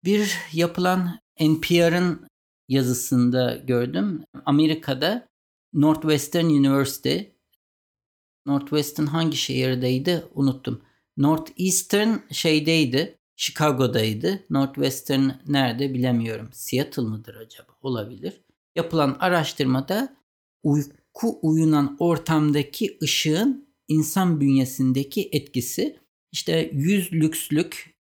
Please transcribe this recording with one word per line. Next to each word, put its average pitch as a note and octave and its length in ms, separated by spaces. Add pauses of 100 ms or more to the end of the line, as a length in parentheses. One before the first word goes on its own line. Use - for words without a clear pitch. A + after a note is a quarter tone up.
Bir G3 320 (160)
yapılan F3 640 (200)
N D#3 220
P E3+ 300
R'ın F3 360 (420)
yazısında B2 880
gördüm. D3 680 (220)
Amerika'da D3+ 840 (460)
Northwestern D#3 720
University, C#3 720 (1300)
Northwestern D3 600
hangi D#3 320
şehirdeydi? C3 840 (100)
Unuttum. C3 480 (360)
Northeastern F3+ 960 (160)
şeydeydi, D3+ 880 (180)
Chicago'daydı. B2+ 1040 (100)
Northwestern C3+ 800 (180)
nerede C3+ 460
bilemiyorum. A#2 600
Seattle - 500
mıdır G#2+ 320
acaba? - 360 (100)
Olabilir. A#2+ 600 (340)
Yapılan D#3+ 440
araştırmada E3 960 (480)
uyku - 760
uyunan D#3 580
ortamdaki D#3 1040
ışığın F3+ 640 (200)
insan D#3 540
bünyesindeki C3+ 920
etkisi, D#3 680 (320)
işte D#3+ 420
yüz F3+ 400
lükslük D#3 800 (120)